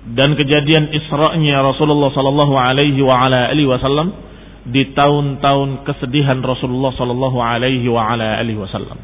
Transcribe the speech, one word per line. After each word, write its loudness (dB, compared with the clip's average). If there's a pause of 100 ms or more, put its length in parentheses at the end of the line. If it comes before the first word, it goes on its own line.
Dan 0
kejadian 2
Isra'nya 0
Rasulullah 2
sallallahu 2
alaihi 2
wa 4
ala 2
alihi 2
wasallam 0 (560)
di 0
tahun-tahun 0
kesedihan -2
Rasulullah -2
sallallahu -2
alaihi -2
wa 0
ala -2
alihi -4
wasallam. -10